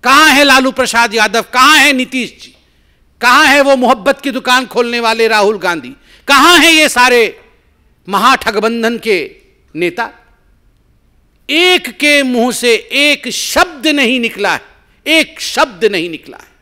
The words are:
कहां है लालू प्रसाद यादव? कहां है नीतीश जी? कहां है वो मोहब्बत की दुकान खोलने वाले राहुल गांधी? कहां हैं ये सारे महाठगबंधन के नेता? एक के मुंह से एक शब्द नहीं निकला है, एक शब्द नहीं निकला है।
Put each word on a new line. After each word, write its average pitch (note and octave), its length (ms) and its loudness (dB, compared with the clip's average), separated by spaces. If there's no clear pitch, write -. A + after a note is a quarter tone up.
कहां C#4+ 280 4
है C#4 120 2
लालू C4+ 280 2
प्रसाद A#3 440 -2
यादव? G#3+ 280 0
कहां C#4 360 2
है C#4 140 4
नीतीश B3+ 360 -4
जी? - 120 -20
कहां C4 260 4
है C#4+ 140 4
वो C#4 140 2
मोहब्बत B3+ 460 0
की C#4 100 -6
दुकान B3+ 340 -2
खोलने A#3+ 340 -4
वाले A3+ 280 0
राहुल G#3+ 300 0
गांधी? E3+ 320 -6
कहां D4 340 6
हैं E4 100 4
ये D#4 180 2
सारे A#3+ 500 2
महाठगबंधन A3+ 920 -2
के G3+ 200 -2
नेता? F3 340 -6
एक F4 420 0
के D4 320 0
मुंह B3 280 0
से A#3+ 240 -2
एक C#4 540 -2
शब्द D#4 600 -4
नहीं C4 300 0
निकला G3+ 340 -4
है, - 80 -6
एक D4+ 360 -2
शब्द A#3 440 -4
नहीं F3+ 240 -2
निकला - 280 -18
है। - 140 -20